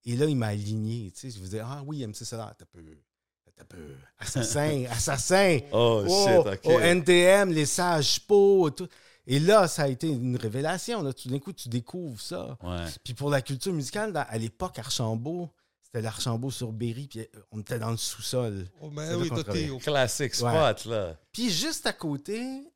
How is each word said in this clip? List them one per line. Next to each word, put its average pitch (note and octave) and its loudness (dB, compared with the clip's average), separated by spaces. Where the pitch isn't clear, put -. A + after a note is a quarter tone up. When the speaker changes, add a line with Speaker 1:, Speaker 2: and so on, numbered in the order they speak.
Speaker 1:
Et A#2+ -4
là, D3 2
il D3+ 2
m'a A2+ 0
aligné, G#2+ -4
tu - -20
sais, C3 -14
je G#2+ -16
faisais, « G2 -8
Ah C#3 -12
oui, D3 -8
M G#2+ -8
C A#2 -14
Solar, A2+ -12
t'as - -20
peu. » E2+ -20
T'as - -20
peu. D2+ -18
Assassin, C#3 -2
<laughs> A#2+ -10
assassin. D#3+ 2
Speaker 2:
Oh, A2+ 4
Speaker 1:
Oh, G3 4
Speaker 2:
shit, F3+ 6
ok. - -10
Speaker 1:
au E3+ 6
N E3+ 4
T F3 8
M, F#3+ 8
les D3+ 4
sages E3+ 2
pots G3 8
et C3+ 0
tout. F3+ -10
Et C3+ 2
là, F#3 8
ça D#3 -2
a C#3 2
été C#3 -2
une B2 0
révélation, D#3 -4
là. C3+ -4
Tout - -12
d'un C3+ -2
coup, F#3 -10
tu - -14
découvres B2 -8
ça. C3+ -10
Speaker 2:
Ouais. F2+ -6
Speaker 1:
Puis B2 -10
pour C#3+ -4
la C#3 2
culture C#3+ -6
musicale, F#3+ -4
dans, C#3+ -4
à A2+ -8
l'époque, A2+ -6
Archambault, B2 -4
c'était - -10
l'Archambault A#2 -4
sur A#2+ -8
Berry, A#2 -6
puis, A2+ -14
euh, - -12
on G#2+ -10
était A#2 -8
dans A2+ -4
le A2+ -2
sous-sol. A2 -4
Speaker 3:
Oh, D#3 -14
ben D3+ -10
Speaker 1:
C'est E3 -6
là E3+ -4
Speaker 3:
oui, F3 -2
Speaker 1:
qu'on C3 -4
Speaker 3:
toi, D#3+ -2
t'es G2+ -8
Speaker 1:
travaillait. C#3+ -2
Speaker 3:
au C3 -8
Speaker 2:
Classic C3+ 0
Speaker 1:
Ouais. - -4
Speaker 2:
spot, A#2+ 2
là. G2+ -4
Speaker 1:
Puis A#3 -2
juste B3 -4
à G#3 0
côté E3+ -6